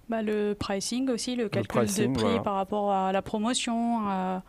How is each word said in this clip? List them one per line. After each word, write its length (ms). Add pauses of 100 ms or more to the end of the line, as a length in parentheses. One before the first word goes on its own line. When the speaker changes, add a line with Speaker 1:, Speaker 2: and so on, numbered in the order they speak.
Speaker 1:
Bah, 140
le 320
pricing 560
aussi, 260
le 60
Speaker 2:
Le 80
Speaker 1:
calcul 320
Speaker 2:
pricing, 320
Speaker 1:
de 40
prix 40
Speaker 2:
voilà. 180
Speaker 1:
par 140
rapport 360
à 220
la 80
promotion, 880
à, 400